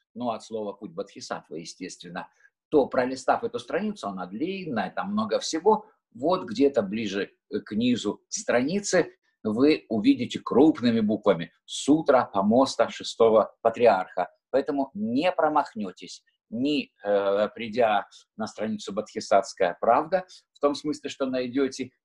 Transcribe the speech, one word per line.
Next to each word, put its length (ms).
ну, 160
от 120
слова 300
«путь 200
Бодхисаттвы», 680
естественно, 720
то, 160
пролистав 580
эту 140
страницу, 500
она 180
длинная, 640
там 220
много 260
всего, 460
вот 300
где-то 360
ближе 560
к 220
низу 580
страницы 800
вы 460
увидите 520
крупными 600
буквами 520
«Сутра 680
Помоста 560
Шестого 760
Патриарха». 720
Поэтому 440
не 360
промахнетесь 920
ни, 420
э, 500
придя 540
на 120
страницу 440
«Бодхисаттвская 880
правда», 460
в 60
том 160
смысле, 360
что 160
найдете, 640